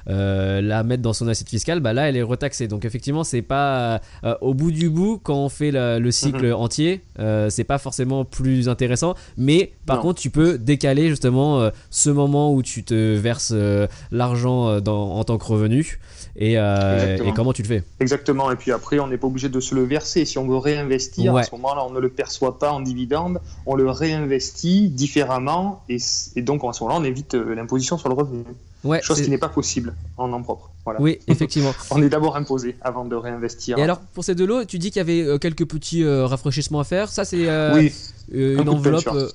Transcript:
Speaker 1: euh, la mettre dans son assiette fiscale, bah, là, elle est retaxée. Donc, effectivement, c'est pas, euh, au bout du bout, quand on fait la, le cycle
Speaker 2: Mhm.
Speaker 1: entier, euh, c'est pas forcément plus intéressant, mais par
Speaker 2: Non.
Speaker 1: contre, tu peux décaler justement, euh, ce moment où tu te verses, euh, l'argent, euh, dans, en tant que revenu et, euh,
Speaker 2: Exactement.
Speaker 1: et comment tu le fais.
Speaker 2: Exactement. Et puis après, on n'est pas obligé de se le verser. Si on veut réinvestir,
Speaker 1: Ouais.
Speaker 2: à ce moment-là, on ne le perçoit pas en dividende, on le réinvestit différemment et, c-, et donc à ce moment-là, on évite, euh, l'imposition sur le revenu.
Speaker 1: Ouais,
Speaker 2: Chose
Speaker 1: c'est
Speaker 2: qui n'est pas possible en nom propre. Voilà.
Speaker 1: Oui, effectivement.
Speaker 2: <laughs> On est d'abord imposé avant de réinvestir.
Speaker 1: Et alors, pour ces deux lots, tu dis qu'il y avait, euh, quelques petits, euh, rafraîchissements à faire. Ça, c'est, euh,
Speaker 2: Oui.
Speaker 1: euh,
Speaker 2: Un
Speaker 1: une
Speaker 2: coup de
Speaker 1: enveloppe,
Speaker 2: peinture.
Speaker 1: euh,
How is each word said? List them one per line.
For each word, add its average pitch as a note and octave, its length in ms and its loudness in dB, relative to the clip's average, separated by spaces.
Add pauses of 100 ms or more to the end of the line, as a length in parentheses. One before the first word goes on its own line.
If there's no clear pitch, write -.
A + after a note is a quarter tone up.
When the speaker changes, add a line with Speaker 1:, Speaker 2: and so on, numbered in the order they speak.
(100)
Speaker 1:
euh, G2 500 0
la G#2+ 220 0
mettre B2 200 -2
dans A2+ 120 0
son A#2 120 -4
assiette A2+ 220 -2
fiscale, D#3+ 320 -2
bah, A2+ 140 0
là, C#3 160 2
elle C3 80 0
est B2 40 0
retaxée. A#2+ 460 -4
Donc, G#2 160 -4
effectivement, C#3 400 -4
c'est B2 160 -2
pas, C3 600 0 (220)
euh, A2+ 180 0
au C3 100 0
bout D3+ 200 0
du D#3+ 180 0
bout, G3 320 2
quand D3 160 -2
on C#3 100 0
fait D3 220 -2
la, B2 280 0
le A#2+ 120 2
cycle C3 380 0
Speaker 2:
Mhm. A#2 60 4
Speaker 1:
entier, C3 460 0 (180)
euh, G#2+ 300 0
c'est A2 160 -2
pas C#3 140 0
forcément C3 480 -2
plus C3 420 2
intéressant, B2 460 0 (240)
mais D3 340 2 (140)
par C3 100 2
Speaker 2:
Non. A#2 60 -2
Speaker 1:
contre, E3+ 180 0
tu - 80 -6
peux D#3 300 4
décaler C#3 500 2
justement, C#3 520 2
euh, A2 100 2 (180)
ce - 220 2
moment C#3+ 420 4
où C3+ 100 4
tu A#2 220 -8
te A2 320 2
verses, A2+ 380 0
euh, G#2 320 2 (240)
l'argent, B2 580 2
euh, G#2 120 2
dans, G#2 320 0
en G#2+ 120 -2
tant A2+ 140 0
que - 80 -8
revenu A2 520 2 (360)
et, A2 240 2
euh, G2 380 4
Speaker 2:
Exactement. F#2+ 340 0
Speaker 1:
et G#2+ 40 -2
comment A#2 200 2
tu A#2+ 80 -4
le G#2 60 -4
fais. G#2+ 160 0 (160)
Speaker 2:
Exactement. C3+ 500 2
Et B2+ 60 0
puis B2 160 -2
après, A#2+ 260 0
on C#3+ 80 0
n'est B2+ 100 -2
pas C3 120 -2
obligé C3 200 -2
de B2+ 120 -2
se B2+ 160 -4
le C3 80 4
verser. D3 420 0
Si - 120 -8
on C3 80 -2
veut C3 120 2
réinvestir, C3 720 0
Speaker 1:
Ouais. B2 80 4
Speaker 2:
à A#2+ 40 2
ce - 80 -6
moment-là, C3 360 -4
on B2+ 40 -10
ne B2+ 80 -2
le B2+ 100 2
perçoit B2+ 480 -4
pas D3 140 0
en C#3 80 -4
dividende, C3+ 580 -2 (260)
on C3+ 120 0
le C3+ 120 4
réinvestit D#3 1000 2
différemment C#3+ 1000 0
et, B2 120 -2
c-, - 360 -4
et B2 60 -2
donc C#3 220 0
à A#2+ 80 -4
ce - 100 -10
moment-là, C3 180 0
on D#3+ 40 0
évite, C3 300 -4
euh, A#2 200 0
l'imposition B2+ 420 -2
sur D#3 120 -4
le B2+ 60 2
revenu. B2+ 280 -2 (420)
Speaker 1:
Ouais, D#3 180 2
Speaker 2:
Chose D3+ 160 0
Speaker 1:
c'est C#3+ 60 2
Speaker 2:
qui C#3 60 2
n'est C#3 80 2
pas D#3+ 100 -2
possible A#2+ 460 -4 (220)
en B2 120 -4
nom B2 140 -4
propre. - 280 -8 (140)
Voilà. A2 160 -4
Speaker 1:
Oui, D3+ 180 2 (100)
effectivement. C#3 440 2 (100)
Speaker 2:
<laughs> - 80 -14
On C#3+ 120 4
est C#3+ 60 6
d'abord D3+ 280 2
imposé C3 460 -4
avant B2+ 220 -4
de A#2+ 120 -6
réinvestir. A#2 640 -4
Speaker 1:
Et C#3+ 40 2
alors, F3 180 0
pour - 240 -12
ces F#3+ 100 0
deux F3+ 120 2
lots, A#3 180 0
tu F3+ 140 -8
dis F3 120 -4
qu'il - 80 -4
y - 20 2
avait, E3+ 220 2
euh, D3 160 2
quelques E3 260 -2
petits, D#3+ 400 -2
euh, C3+ 220 4
rafraîchissements C#3 540 -2
à C#3+ 40 -2
faire. F#3+ 240 -2
Ça, G3+ 160 -4
c'est, F3 240 0
euh, D#3 260 2
Speaker 2:
Oui. D3+ 180 6 (420)
Speaker 1:
euh, C3+ 220 2
Speaker 2:
Un - 20 4
Speaker 1:
une - 0 -
Speaker 2:
coup D3 60 4
de D3 60 2
Speaker 1:
enveloppe, D3 340 4
Speaker 2:
peinture. B2+ 180 0
Speaker 1:
euh, C3 120 -2